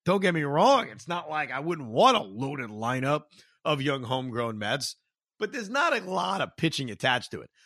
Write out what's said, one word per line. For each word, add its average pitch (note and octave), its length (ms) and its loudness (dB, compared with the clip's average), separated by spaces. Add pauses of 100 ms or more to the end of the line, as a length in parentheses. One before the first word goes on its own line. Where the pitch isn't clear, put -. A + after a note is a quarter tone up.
Don't F#3+ 160 4
get F3+ 140 2
me D#3 80 0
wrong. G3+ 480 4
It's A2 180 -18
not E3+ 220 -6
like D3+ 200 -2
I C3 100 -4
wouldn't D#3 280 -4
want G#3 300 6
a - 40 0
loaded B2 460 -6
lineup B2+ 540 -2 (420)
of D3 160 0
young C3+ 220 -2
homegrown A#2+ 560 -2
Mets, A2 380 -4 (420)
but G#3 140 -4
there's A3 180 -8
not C#4+ 260 2
a G3+ 80 -4
lot F#3 380 -2
of - 160 -6
pitching C#3 320 -2
attached B2 400 0
to - 100 -10
it. - 80 -18 (180)